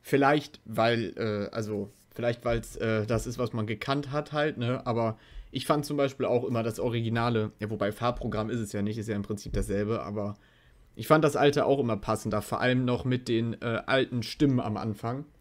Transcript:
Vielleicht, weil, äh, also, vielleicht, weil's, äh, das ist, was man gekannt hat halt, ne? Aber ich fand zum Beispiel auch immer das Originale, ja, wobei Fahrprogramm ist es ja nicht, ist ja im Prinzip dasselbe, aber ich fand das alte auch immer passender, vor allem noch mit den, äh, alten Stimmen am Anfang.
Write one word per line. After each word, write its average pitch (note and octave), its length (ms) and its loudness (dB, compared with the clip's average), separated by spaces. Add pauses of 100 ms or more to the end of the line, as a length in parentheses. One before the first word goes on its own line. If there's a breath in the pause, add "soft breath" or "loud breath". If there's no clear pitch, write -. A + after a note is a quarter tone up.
Vielleicht, C#3 600 2
weil, A2+ 520 2
äh, G#2 380 -2
also, G#2 360 -4 (240)
vielleicht, A#2+ 300 -2
weil's, A#2 320 -2
äh, A2 300 2
das A2+ 200 0
ist, A#2+ 120 -6
was B2 140 -2
man A2 140 -2
gekannt C3+ 440 -4
hat D3 220 -4
halt, D3+ 240 0
ne? B2 300 -2
Aber A2+ 320 0 (320 loud breath)
ich B2+ 160 -6
fand D3 180 2
zum D3 140 -4
Beispiel C#3 280 0
auch A#2+ 180 2
immer A#2 180 0
das A2 180 -4
Originale, A2+ 800 0
ja, G#2+ 120 -6
wobei G#2 220 0
Fahrprogramm A2 560 -2
ist A#2 120 -2
es G#2 120 -4
ja G#2 80 -2
nicht, G#2 180 0
ist G#2+ 100 -6
ja G#2+ 80 -2
im G2+ 60 -2
Prinzip G#2 300 -6
dasselbe, G#2 500 0
aber G#2 340 -6 (600 soft breath)
ich A#2+ 120 -8
fand D#3 160 6
das D3 120 2
alte C#3+ 300 4
auch C3+ 140 4
immer A#2 180 0
passender, G#2+ 440 -2
vor - 180 -4
allem B2+ 240 2
noch B2 200 0
mit B2+ 240 -2
den, A#2 340 0
äh, A#2 240 -2
alten B2+ 360 2
Stimmen C3 380 2
am G#2+ 160 -2
Anfang. A#2 480 -4 (160)